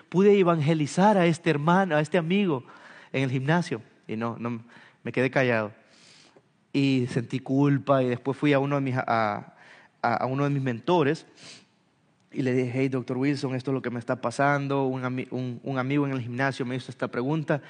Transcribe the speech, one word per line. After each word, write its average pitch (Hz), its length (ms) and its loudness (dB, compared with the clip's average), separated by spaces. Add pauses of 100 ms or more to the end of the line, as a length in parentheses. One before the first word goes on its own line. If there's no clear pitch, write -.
(100)
pude 202 280 6
evangelizar 170 800 4
a 180 80 4
este 170 240 0
hermano, 165 480 2
a 151 60 4
este 180 160 0
amigo 170 460 0 (460)
en 131 120 -2
el 135 80 -2
gimnasio". 139 500 0 (260)
Y 110 100 -8
no, 113 220 -4
no, 117 240 -6 (400)
me 120 80 -8
quedé 127 200 2
callado. 120 420 0 (1000)
Y 135 340 2
sentí 127 320 -4
culpa, 135 640 2
y 127 60 0
después 123 280 -4
fui 147 160 2
a 139 60 4
uno 139 160 0
de 139 80 0
mis, 127 160 -4
a, 113 560 -2 (480)
a, 117 120 0
a 117 120 -2
uno 135 180 -2
de 143 60 0
mis 143 120 -2
mentores, 135 640 0 (1040)
y - 120 -4
le 127 100 0
dije, 127 220 0
"Hey, 135 160 0
doctor 127 260 -4
Wilson, 135 380 -2
esto 127 160 -4
es 135 40 0
lo 131 60 -2
que 123 80 -6
me 120 100 -6
está 120 220 -4
pasando, 139 640 0
un 131 180 -4
ami-, 127 280 -6
un, 123 340 -6
un 135 140 -4
amigo 139 280 0
en 139 60 -4
el 131 80 -4
gimnasio 123 460 -4
me 127 100 -4
hizo 127 140 -10
esta 123 180 -6
pregunta", 143 600 -2